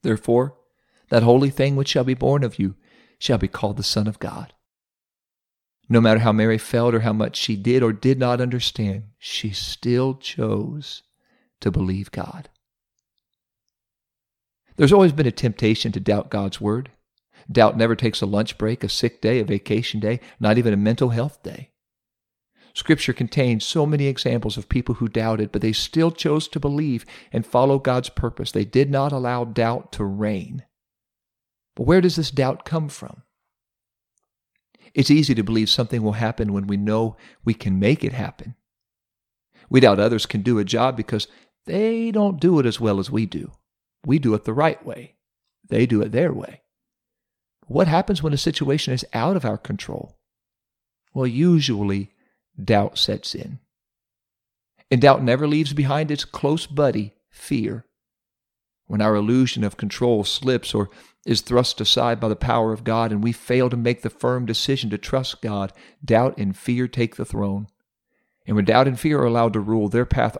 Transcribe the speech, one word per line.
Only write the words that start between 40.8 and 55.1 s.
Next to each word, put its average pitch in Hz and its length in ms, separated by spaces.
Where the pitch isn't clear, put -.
because 107 300
they 226 460
don't 202 300
do 165 200
it 123 60
as 113 140
well 104 200
as 98 100
we 113 160
do. - 260
We 143 140
do 123 160
it 104 100
the 110 80
right 151 320
way. - 320
They 113 180
do 110 160
it 104 100
their 151 200
way. - 300
What 156 200
happens 170 340
when 151 120
a 143 40
situation 151 560
is 123 200
out 147 240
of 147 80
our 104 140
control? - 600
Well, 131 140
usually 120 840
doubt 104 380
sets - 340
in. - 280
And 127 100
doubt 135 220